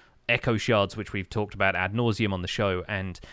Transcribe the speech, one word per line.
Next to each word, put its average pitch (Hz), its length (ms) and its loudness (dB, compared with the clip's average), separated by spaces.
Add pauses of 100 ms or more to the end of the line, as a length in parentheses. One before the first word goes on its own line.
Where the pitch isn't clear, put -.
(280)
echo 117 300 2
shards, 104 400 2
which 104 160 -8
we've 98 160 -6
talked 104 240 -2
about 98 220 2
ad 92 180 0
nauseum 110 400 2
on 92 80 -2
the 90 60 -6
show, 95 400 0
and, 95 320 -4 (140)